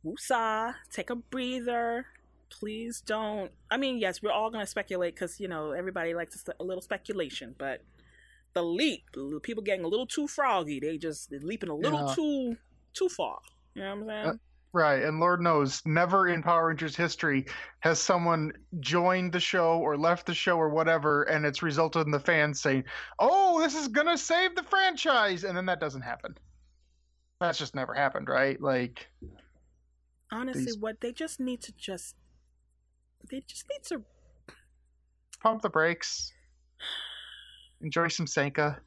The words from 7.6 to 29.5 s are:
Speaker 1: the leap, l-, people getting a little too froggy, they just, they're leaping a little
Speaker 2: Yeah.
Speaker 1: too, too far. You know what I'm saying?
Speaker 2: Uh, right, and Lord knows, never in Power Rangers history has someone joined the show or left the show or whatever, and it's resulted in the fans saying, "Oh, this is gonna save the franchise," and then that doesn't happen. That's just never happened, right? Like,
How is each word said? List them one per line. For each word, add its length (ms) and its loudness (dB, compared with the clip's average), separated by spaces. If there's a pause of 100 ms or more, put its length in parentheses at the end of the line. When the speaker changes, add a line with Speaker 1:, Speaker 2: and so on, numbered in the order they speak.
Speaker 1:
the 80 0
leap, 420 0 (120)
l-, 260 -6
people 200 -6
getting 220 -2
a 40 -2
little 180 0
too 220 -4
froggy, 520 0
they 160 -2
just, 340 -8
they're 100 -8
leaping 300 -6
a 40 -4
little 340 0
Speaker 2:
Yeah. 60 0
Speaker 1:
too, 420 0 (380)
too 140 0
far. 320 -4 (340)
You 80 -10
know 140 -6
what 60 -8
I'm 60 -8
saying? 180 -4
Speaker 2:
Uh, 60 0 (400)
right, 300 6
and 180 0
Lord 220 4
knows, 420 2
never 440 4
in 140 0
Power 260 4
Rangers 280 -2
history 500 0 (340)
has 200 4
someone 520 2 (280)
joined 520 2
the 80 0
show 400 4
or 180 0
left 280 4
the 80 -2
show 220 2
or 140 4
whatever, 540 4
and 200 2
it's 180 0
resulted 440 2
in 60 2
the 80 2
fans 400 4
saying, 240 2 (340)
"Oh, 420 6
this 140 2
is 140 -2
gonna 280 2
save 380 2
the 80 -4
franchise," 840 2
and 120 -4
then 100 -2
that 140 0
doesn't 220 -4
happen. 360 -10 (1000)
That's 180 0
just 160 -6
never 180 -4
happened, 360 0
right? 320 2
Like, 480 -2 (1200)